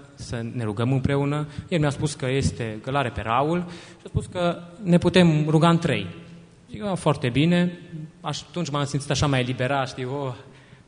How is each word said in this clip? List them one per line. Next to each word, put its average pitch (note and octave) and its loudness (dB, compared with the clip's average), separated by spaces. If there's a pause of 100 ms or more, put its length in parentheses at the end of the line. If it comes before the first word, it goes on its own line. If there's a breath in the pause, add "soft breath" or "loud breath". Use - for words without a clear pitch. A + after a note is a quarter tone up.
(140)
să A#2 -8
ne B2 -4
rugăm A2+ 0
împreună. C#3 0 (200 loud breath)
El F3+ 0
mi-a D3 2
spus D3 -2
că B2+ -4
este, A#2 -2
că - -8
l-are C3 0
pe A2 -8
Raul C#3+ 0
și - -18
a - -14
spus - -2
că F3 -2 (200)
ne F3 6
putem E3+ 6
ruga D#3 6
în E3+ 4
trei. A2 -2 (640)
Zic, A3 -12
"A, G3+ -2
foarte C#3+ 0
bine." F3 2 (420)
Atunci D3+ -6
m-am C#3+ 2
simțit C3+ -2
așa D3 4
mai C#3 4
eliberat, B2+ 0
știi, C3 -8
"Oh, C3+ -6 (540 loud breath)